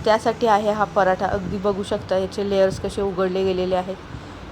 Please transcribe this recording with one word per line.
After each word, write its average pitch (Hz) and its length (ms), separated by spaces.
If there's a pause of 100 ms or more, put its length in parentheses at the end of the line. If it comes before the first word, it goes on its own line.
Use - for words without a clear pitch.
त्यासाठी 226 420
आहे 214 260
हा 214 120
पराठा. 185 420
अगदी 190 300
बघू 196 260
शकता 196 360
याचे 196 320
लेयर्स 190 300
कसे 202 220
उघडले 190 420
गेलेले 185 320
आहेत, 185 200 (560)